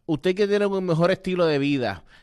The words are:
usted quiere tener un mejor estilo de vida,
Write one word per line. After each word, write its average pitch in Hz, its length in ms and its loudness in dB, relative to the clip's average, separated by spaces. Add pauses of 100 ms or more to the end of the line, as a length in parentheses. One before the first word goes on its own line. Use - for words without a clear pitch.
usted 180 300 -2
quiere 202 160 0
tener 202 160 2
un 190 180 -2
mejor 170 240 2
estilo 180 360 0
de 151 120 2
vida, 131 460 -2 (180)